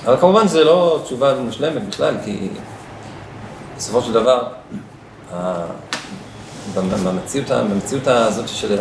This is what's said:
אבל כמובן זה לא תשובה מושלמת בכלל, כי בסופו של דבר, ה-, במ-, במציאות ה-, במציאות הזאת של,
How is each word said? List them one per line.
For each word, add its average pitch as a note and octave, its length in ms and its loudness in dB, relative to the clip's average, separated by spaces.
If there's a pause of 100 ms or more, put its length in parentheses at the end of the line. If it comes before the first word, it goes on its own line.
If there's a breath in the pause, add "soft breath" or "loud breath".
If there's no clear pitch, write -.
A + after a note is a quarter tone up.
אבל B2 100 6
כמובן F#3+ 320 6
זה D#3+ 160 6
לא E3 400 6
תשובה C3 300 2
מושלמת B2+ 540 -4
בכלל, C#3+ 260 0 (100)
כי F#2+ 240 -4 (1300)
בסופו A2+ 260 0
של A2+ 100 -4
דבר, A#2+ 300 4 (920)
ה-, F2+ 300 -4 (1120)
במ-, F#2+ 300 0
במציאות F#2 460 -2
ה-, A#2+ 120 2
במציאות A2 440 -2
הזאת A#2 420 2
של, G2+ 320 -2